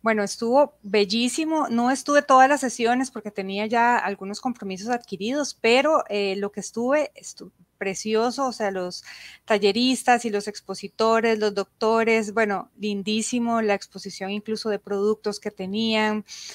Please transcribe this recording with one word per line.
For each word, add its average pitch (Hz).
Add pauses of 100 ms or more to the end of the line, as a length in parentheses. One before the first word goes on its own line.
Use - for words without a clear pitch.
Bueno, 220
estuvo 240
bellísimo. 233
No 240
estuve 285
todas 262
las 277
sesiones 247
porque 208
tenía 196
ya 233
algunos 196
compromisos 202
adquiridos, 240
pero, 277
eh, 202
lo 202
que -
estuve, 254
estu-, - (280)
precioso, 220
o 240
sea, 214
los 185 (420)
talleristas 233
y 226
los 202
expositores, 220
los 208
doctores, 220
bueno, 208
lindísimo 214
la 202
exposición 190
incluso 208
de 202
productos 202
que 208
tenían, 214 (300)